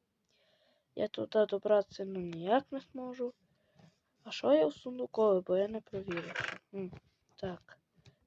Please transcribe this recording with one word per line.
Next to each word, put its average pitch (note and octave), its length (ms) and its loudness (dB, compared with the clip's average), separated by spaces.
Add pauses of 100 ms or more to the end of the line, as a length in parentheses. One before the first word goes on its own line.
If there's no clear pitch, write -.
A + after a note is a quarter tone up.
(1000)
Я G#3+ 100 -2
туди G#3+ 380 0
добратися, G3+ 580 0
ну, F#3+ 160 -6
ніяк F3+ 500 0
не C4+ 100 -8
зможу. B3+ 540 -10 (920)
А G#3+ 60 -16
що A#3+ 220 2
є D#4 140 6
у D4 60 0
сундукові, A3 760 2
бо F3+ 100 2
я G3+ 120 2
не A3 120 -8
провірив. F3+ 800 -6 (140)
М, F#3+ 180 -6 (440)
так. - 420 -10 (480)